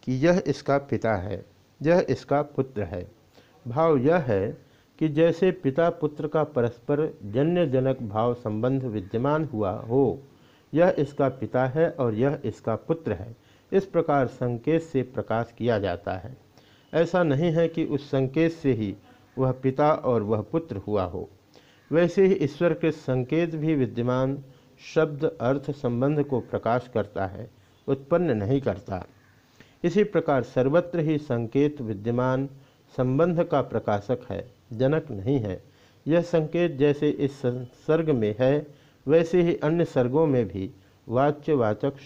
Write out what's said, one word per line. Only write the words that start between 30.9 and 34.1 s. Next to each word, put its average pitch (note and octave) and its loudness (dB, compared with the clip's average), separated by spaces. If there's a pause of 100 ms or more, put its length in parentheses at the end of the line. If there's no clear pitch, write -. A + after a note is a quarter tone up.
ही D3+ 2
संकेत C#3 0
विद्यमान A#2+ -2 (480)
संबंध D#3 2
का C#3 0
प्रकाशक A2+ -2 (120)